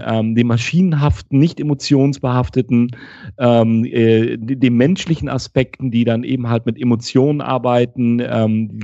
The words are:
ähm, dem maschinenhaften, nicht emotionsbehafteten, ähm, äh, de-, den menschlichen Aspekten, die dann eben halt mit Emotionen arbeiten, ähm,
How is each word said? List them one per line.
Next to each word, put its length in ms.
ähm, 300
dem 120
maschinenhaften, 920
nicht 200
emotionsbehafteten, 1300
ähm, 480
äh, 520
de-, 200
den 180
menschlichen 540
Aspekten, 600
die 120
dann 200
eben 260
halt 180
mit 120
Emotionen 600
arbeiten, 800
ähm, 640